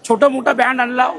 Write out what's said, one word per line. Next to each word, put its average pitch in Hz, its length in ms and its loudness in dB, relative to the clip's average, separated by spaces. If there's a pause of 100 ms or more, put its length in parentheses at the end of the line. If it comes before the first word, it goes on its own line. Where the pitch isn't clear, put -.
छोटा 208 240 2
मोठा 262 240 -2
बँड 247 280 0
आणला 247 260 0 (120)